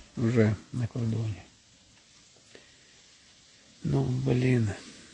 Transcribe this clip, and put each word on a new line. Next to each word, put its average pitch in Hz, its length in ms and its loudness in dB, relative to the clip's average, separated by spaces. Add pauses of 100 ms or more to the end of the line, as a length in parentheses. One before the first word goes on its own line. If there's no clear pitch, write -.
(160)
вже 113 380 4 (180)
на 123 140 -4
кордоні. 110 560 -4 (2500)
Ну, 143 180 0
блін, 127 680 2 (440)